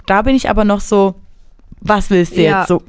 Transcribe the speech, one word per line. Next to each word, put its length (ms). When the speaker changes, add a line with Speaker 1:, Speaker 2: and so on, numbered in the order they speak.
Speaker 1:
da 160
bin 100
ich 160
aber 160
noch 160
so, 320
"Was 280
willst 260
du 60
Speaker 2:
Ja, 200
Speaker 1:
jetzt?" 80
So, 200